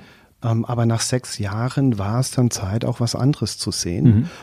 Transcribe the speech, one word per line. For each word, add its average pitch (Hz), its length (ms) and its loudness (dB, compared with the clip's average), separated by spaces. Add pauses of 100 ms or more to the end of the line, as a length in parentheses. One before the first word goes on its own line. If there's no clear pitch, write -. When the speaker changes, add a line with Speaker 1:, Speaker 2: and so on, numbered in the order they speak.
(440)
Speaker 1:
ähm, 113 220 0
aber 117 200 0
nach 113 160 2
sechs - 380 -4
Jahren 117 580 0
war 101 220 0
es 131 120 -2
dann 123 200 2
Zeit, 98 340 -2
auch 123 140 -2
was 120 160 0
anderes 127 420 0
zu - 140 -4
sehen. 87 340 0
Speaker 2:
Mhm. 123 240 6 (140)